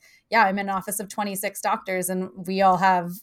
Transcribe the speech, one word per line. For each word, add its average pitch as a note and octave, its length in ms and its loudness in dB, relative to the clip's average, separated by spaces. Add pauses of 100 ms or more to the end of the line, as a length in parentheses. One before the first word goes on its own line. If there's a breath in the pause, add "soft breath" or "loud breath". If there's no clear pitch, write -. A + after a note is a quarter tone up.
(300 soft breath)
"Yeah, A3 140 6
I'm G3 160 0
in G3 80 -4
an G3 60 -2
office G3 260 -6
of G3 80 -10
twenty-six G3 520 -6
doctors F#3+ 480 -2
and F#3 220 -4 (160)
we F#3+ 160 0
all F#3 140 6
have, F3+ 340 2 (120)